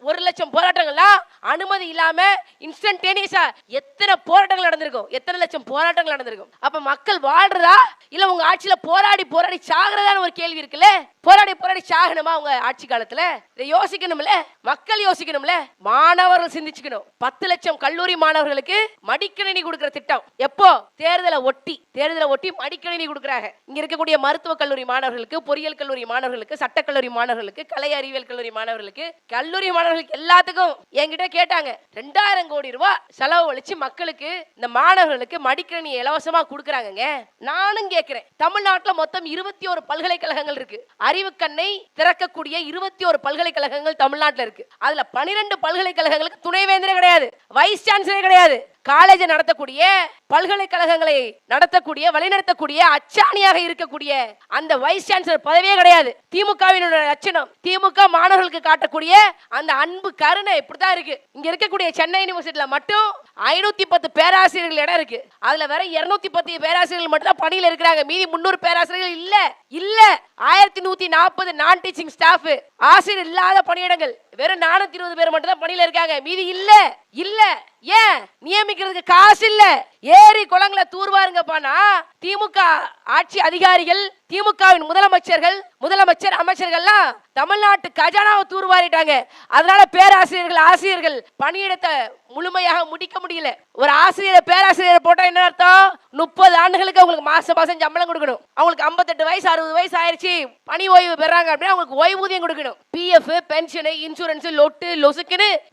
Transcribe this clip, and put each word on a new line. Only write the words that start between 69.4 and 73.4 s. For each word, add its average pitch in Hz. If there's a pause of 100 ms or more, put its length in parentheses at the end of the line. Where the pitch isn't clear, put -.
இல்ல. 392 (140)
ஆயிரத்தி 381
நூத்தி 370
நாற்பது 349
நான் 330
டீச்சிங் 359
ஸ்டாஃப், 320 (140)
ஆசிரியர் 370
இல்லாத 370